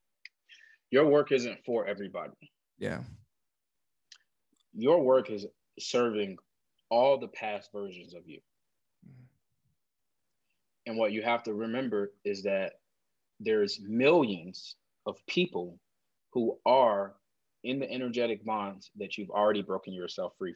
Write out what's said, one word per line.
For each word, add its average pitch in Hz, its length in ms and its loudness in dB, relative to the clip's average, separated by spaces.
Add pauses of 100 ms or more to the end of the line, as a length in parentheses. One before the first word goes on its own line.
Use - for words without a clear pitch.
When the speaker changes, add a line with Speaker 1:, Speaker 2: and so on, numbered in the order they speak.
(920)
Speaker 1:
Your 143 160 6
work 143 260 4
isn't 120 320 0
for 113 220 -2
everybody. 95 680 -10 (260)
Speaker 2:
Yeah. 87 220 -6 (1700)
Speaker 1:
Your 143 300 4
work 127 280 4
is 101 160 -8 (340)
serving 107 560 0 (540)
all 131 280 4
the 120 80 -10
past 104 460 -8
versions 90 420 -12
of 85 120 -18
you. - 120 -18 (640)
Speaker 2:
Mm-hmm. 127 200 -20 (1600)
Speaker 1:
And 113 100 -6
what 110 140 2
you 107 120 -4
have 117 220 0
to 110 100 -4
remember 113 580 -2 (120)
is 98 200 -4
that 95 300 -2 (640)
there's 107 400 0
millions 107 960 0 (300)
of 101 200 -6
people 90 540 -4 (520)
who 113 320 0
are 110 500 4 (500)
in 131 160 -4
the 131 100 -4
energetic 120 540 -2
bonds 101 520 -6
that 101 220 -8
you've 95 120 -8
already 104 320 4
broken 95 300 -6
yourself 90 460 -8
free 90 180 -8